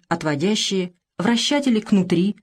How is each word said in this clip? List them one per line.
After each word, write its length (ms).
отводящие – 880
вращатели 640
кнутри, 640